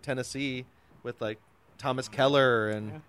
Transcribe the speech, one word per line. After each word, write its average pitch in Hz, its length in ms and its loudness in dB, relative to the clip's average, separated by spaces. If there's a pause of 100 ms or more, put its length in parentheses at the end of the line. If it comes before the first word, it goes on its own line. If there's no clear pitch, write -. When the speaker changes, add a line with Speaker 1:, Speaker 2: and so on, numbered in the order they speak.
Speaker 1:
Tennessee 127 640 -6 (380)
with, 120 180 -10
like, 110 180 -4 (380)
Thomas 131 320 -4
Keller 131 640 4
and, 107 180 -4
Speaker 2:
Yeah. 156 100 -12 (100)